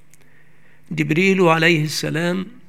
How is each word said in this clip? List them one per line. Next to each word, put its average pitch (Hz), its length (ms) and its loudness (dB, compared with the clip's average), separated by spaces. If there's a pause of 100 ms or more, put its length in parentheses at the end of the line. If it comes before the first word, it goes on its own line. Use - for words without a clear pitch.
(920)
جبريل 175 520 0
عليه 165 420 2
السلام 165 640 -4 (220)